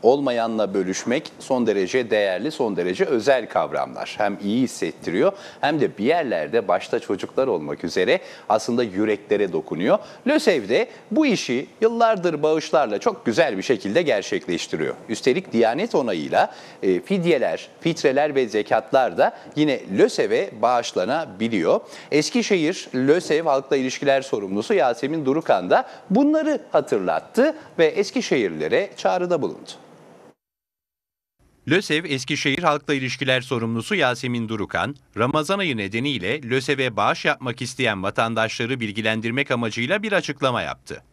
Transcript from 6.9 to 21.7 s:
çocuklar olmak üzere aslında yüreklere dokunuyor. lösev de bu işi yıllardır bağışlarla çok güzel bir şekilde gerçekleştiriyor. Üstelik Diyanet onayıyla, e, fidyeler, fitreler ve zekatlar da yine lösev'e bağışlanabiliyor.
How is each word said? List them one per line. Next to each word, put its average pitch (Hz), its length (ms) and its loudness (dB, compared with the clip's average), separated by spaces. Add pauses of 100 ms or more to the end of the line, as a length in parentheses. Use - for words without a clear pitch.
çocuklar 113 480 -2
olmak 76 360 -2
üzere 95 360 2 (300)
aslında 117 340 2
yüreklere 101 680 0
dokunuyor. 90 460 0 (280)
lösev 185 420 2
de 180 180 2 (240)
bu 302 140 2
işi 139 420 0 (140)
yıllardır 220 600 2
bağışlarla 151 560 2
çok - 260 -2
güzel 120 320 2
bir 95 40 -4
şekilde 107 400 0
gerçekleştiriyor. 90 920 -2 (140)
Üstelik - 440 0
Diyanet 117 420 2
onayıyla, 98 600 0 (280)
e, 90 180 2
fidyeler, 151 680 0 (120)
fitreler 151 540 2
ve 131 120 2
zekatlar 110 680 0
da 156 200 2 (180)
yine 143 240 2 (180)
lösev'e 151 540 2 (100)
bağışlanabiliyor. 113 1160 0 (320)